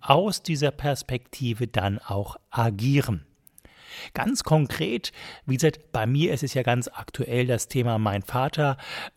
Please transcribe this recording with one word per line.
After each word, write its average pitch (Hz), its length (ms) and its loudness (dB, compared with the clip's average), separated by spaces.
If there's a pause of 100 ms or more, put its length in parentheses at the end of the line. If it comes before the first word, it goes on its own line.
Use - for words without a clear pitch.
aus 175 420 4
dieser 147 280 0
Perspektive 123 960 -4
dann 101 320 0
auch - 360 -4 (140)
agieren. 113 760 2 (880)
Ganz - 300 -2
konkret, 160 680 0 (340)
wie 131 100 0
gesagt, - 360 0
bei 110 140 0
mir 151 280 4
ist 143 100 -2
es 131 100 -4
ja 127 100 0
ganz 123 240 2
aktuell - 580 -2
das 123 220 0
Thema 120 300 0
mein 101 240 2
Vater, 139 560 0 (400)